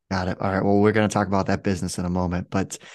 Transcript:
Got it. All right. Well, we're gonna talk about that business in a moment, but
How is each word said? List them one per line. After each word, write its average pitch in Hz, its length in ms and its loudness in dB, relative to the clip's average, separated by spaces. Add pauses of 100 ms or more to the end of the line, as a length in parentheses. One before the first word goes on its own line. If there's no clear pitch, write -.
(100)
Got 95 180 -2
it. - 120 -4
All 98 100 -2
right. 95 140 0
Well, 101 160 4
we're 104 120 6
gonna 107 140 2
talk 104 220 0
about 95 180 0
that 95 160 -2
business 90 360 -4
in 90 80 -2
a - 20 -2
moment, 87 400 -2
but - 300 -4 (160)